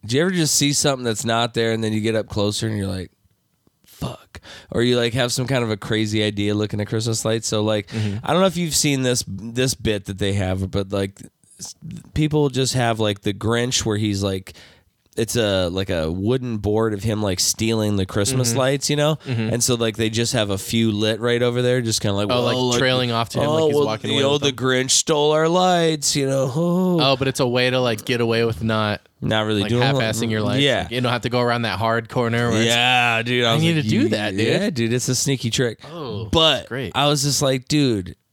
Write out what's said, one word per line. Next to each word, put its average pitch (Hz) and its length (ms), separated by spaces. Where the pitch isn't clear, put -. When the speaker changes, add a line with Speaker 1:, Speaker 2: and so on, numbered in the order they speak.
Speaker 1:
do 110 100
you 143 60
ever 185 100
just 165 240
see 143 180
something 135 300
that's 113 220
not 117 280
there, 113 180
and 113 120
then 110 100
you 107 80
get 110 140
up 107 140
closer 104 380
and 107 100
you're 98 100
like, 92 240
"Fuck"? - 540
Or - 140
you, 123 140
like, 120 160
have 123 200
some 127 140
kind 123 160
of 113 80
a 107 60
crazy 110 460
idea 104 300
looking 104 260
at 104 80
Christmas 113 380
lights. 113 220
So, 107 160
like, 107 240
Speaker 2:
Mm-hmm. 107 360
Speaker 1:
I - 80
don't 175 100
know 190 60
if 165 100
you've 170 180
seen 139 260
this, 123 260
this 113 460
bit 104 320
that 98 140
they 101 140
have, 95 360
but, 98 220
like, 98 280
s-, - 140
people 151 360
just 127 260
have, 117 240
like, 104 220
the 104 120
Grinch 117 520
where 107 120
he's, 104 240
like, 95 320
it's 117 200
a, 98 320
like, 95 200
a 82 220
wooden 113 460
board 107 360
of 98 80
him, 107 220
like, 92 160
stealing 110 560
the 95 100
Christmas 117 440
Speaker 2:
Mm-hmm. 117 100
Speaker 1:
lights, 135 300
you 147 80
know? 151 180
Speaker 2:
Mm-hmm. 113 280
Speaker 1:
And 120 100
so, 123 120
like, 113 200
they 113 140
just 113 240
have 107 160
a 98 80
few 113 340
lit 107 300
right 120 200
over 123 200
there, 123 200
just 113 200
kinda 104 140
like, 101 140
Speaker 2:
Oh, 123 140
like, 120 100
Speaker 1:
Well, 127 180
like, 120 80
Speaker 2:
trailing 127 320
off 113 180
to 131 100
him, 139 80
Speaker 1:
oh, 151 80
Speaker 2:
like 160 120
he's 147 100
Speaker 1:
well, 147 80
Speaker 2:
walking 110 240
Speaker 1:
you 139 80
Speaker 2:
away 139 60
Speaker 1:
know, 139 100
Speaker 2:
with 147 80
Speaker 1:
the 139 100
Speaker 2:
them. 127 60
Speaker 1:
Grinch 127 340
stole 151 400
our 156 160
lights, 170 680
you 139 100
know? 135 260
Oh. 175 460
Speaker 2:
Oh, 135 160
but 131 140
it's 127 100
a 135 80
way 123 220
to, 127 100
like, 120 240
get 120 160
away 113 240
with 113 180
not, 110 380
Speaker 1:
Not 110 240
really 107 160
Speaker 2:
like, 104 80
Speaker 1:
doing 120 140
Speaker 2:
half-assing 113 460
your 110 120
life. 104 180
Speaker 1:
Yeah. 127 220
Speaker 2:
Like, 90 100
you 123 80
don't 123 140
have 120 80
to 127 80
go 123 100
around 120 220
that 101 180
hard 113 300
corner 117 400
where 113 120
it's 113 60
Speaker 1:
Yeah, 120 560
dude. 123 220
I 113 60
Speaker 2:
I - 20
Speaker 1:
was 156 100
Speaker 2:
need 165 140
Speaker 1:
like, 147 80
Speaker 2:
to 110 40
do 143 60
Speaker 1:
You-, 254 140
Speaker 2:
that, 104 260
dude. 110 120
Speaker 1:
Yeah, 180 220
dude. 117 220
It's 123 160
a 131 80
sneaky 131 340
trick. 117 300
Speaker 2:
Oh, 127 400
Speaker 1:
But 160 280
Speaker 2:
that's 90 100
great. 120 260
Speaker 1:
I 143 140
was 147 160
just 139 180
like, 135 280
"Dude," 117 480